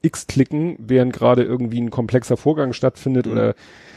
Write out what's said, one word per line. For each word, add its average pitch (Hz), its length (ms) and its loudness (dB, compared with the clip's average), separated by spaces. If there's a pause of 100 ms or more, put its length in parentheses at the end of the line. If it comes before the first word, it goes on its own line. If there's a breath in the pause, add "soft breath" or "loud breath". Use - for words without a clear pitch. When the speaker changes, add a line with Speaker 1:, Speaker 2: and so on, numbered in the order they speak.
Speaker 1:
X - 280 -2
klicken, 151 500 0
während 127 340 2
gerade 123 300 2
irgendwie 120 380 -4
ein 117 100 -4
komplexer 123 460 0
Vorgang 147 360 0
stattfindet 127 540 -2
Speaker 2:
Mhm. - 60 -4
Speaker 1:
oder 110 220 0 (420 loud breath)